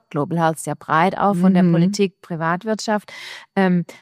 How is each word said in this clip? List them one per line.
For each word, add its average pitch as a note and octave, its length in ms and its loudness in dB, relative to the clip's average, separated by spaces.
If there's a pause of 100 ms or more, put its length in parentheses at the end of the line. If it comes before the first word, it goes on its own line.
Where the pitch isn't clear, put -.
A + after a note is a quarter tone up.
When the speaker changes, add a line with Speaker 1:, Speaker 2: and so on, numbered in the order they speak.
Speaker 1:
Global D3 300 -4
Health D#3+ 180 0
sehr D3 180 -8
breit D#3+ 400 0
auch G3+ 200 0
von F#3 180 4
der F3+ 80 4
Speaker 2:
Mhm. F3 120 4
Speaker 1:
Politik, F#3+ 480 0
Privatwirtschaft, F#3 920 -4 (420)
ähm, F3+ 300 2 (160)